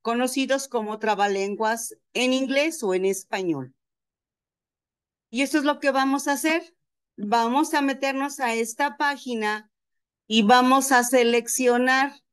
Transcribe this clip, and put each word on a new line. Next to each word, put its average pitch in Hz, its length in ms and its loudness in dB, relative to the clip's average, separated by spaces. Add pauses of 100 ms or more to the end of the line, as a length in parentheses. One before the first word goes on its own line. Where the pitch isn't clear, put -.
conocidos 254 680 -2
como 214 300 -6
trabalenguas 202 1000 -2 (160)
en 254 180 0
inglés 269 520 -2
o 190 100 0
en 185 120 0
español. 185 680 -4 (1600)
Y 233 120 -4
esto 277 160 0
es 285 80 0
lo 285 140 0
que 277 120 0
vamos 269 360 0
a 285 60 0
hacer. 320 400 -2 (440)
Vamos 233 560 0
a 294 80 2
meternos 277 580 -4
a 233 140 -2
esta 254 420 -4
página 226 760 -4 (580)
y 220 160 4
vamos 254 500 6
a 247 100 6
seleccionar. 247 1120 2 (200)